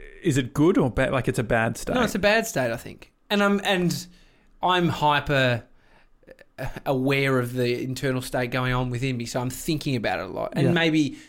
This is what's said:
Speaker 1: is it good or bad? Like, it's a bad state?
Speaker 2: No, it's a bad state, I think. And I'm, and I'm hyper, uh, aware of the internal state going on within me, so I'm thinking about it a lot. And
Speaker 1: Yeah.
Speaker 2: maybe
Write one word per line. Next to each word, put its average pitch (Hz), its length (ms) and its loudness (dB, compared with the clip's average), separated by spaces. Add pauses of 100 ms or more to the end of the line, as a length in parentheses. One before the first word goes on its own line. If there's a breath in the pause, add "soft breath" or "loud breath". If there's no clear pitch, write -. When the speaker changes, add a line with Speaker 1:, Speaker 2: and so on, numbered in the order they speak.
(220)
Speaker 1:
is 143 160 2
it 123 160 -4
good 170 240 4
or 143 120 2
bad? 131 200 0
Like, 131 160 -2
it's 131 120 -2
a 127 40 0
bad 117 340 0
state? - 180 -6
Speaker 2:
No, 247 80 2
it's 208 120 -2
a 214 60 -4
bad 214 260 2
state, 127 240 -2
I 117 60 -4
think. - 360 -16 (180)
And 202 120 2
I'm, 202 220 2
and 180 420 0 (560 soft breath)
I'm 175 260 2
hyper, 135 760 2 (960 soft breath)
uh, - 80 -8 (200)
aware 135 540 2
of 120 140 -4
the 123 280 0
internal 127 400 -2
state 127 300 -4
going 127 220 0
on 127 160 0
within 127 260 -2
me, 117 100 -6
so 127 140 -4
I'm 127 100 -2
thinking 151 460 -2
about 101 240 -2
it 92 60 -6
a - 20 -10
lot. - 260 -6
And 143 140 2
Speaker 1:
Yeah. 170 40 4
Speaker 2:
maybe 160 460 2 (100 loud breath)